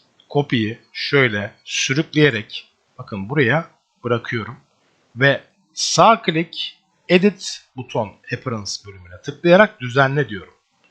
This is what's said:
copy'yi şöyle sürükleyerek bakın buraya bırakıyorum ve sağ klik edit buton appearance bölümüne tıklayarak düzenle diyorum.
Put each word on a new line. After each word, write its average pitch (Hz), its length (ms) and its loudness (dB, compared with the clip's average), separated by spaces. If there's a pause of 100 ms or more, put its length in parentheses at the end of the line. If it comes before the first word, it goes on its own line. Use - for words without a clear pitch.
(300)
copy'yi 120 500 -2 (140)
şöyle 107 580 0 (120)
sürükleyerek 143 1080 -2 (260)
bakın 101 320 -10
buraya 147 400 0 (340)
bırakıyorum 117 560 -6 (560)
ve 135 280 0 (300)
sağ 170 480 2
klik - 580 -6 (300)
edit 185 560 0 (100)
buton 120 360 -6 (220)
appearance 110 380 -8 (160)
bölümüne 92 340 -20
tıklayarak 185 600 2
düzenle 135 480 0
diyorum. 95 240 -14 (380)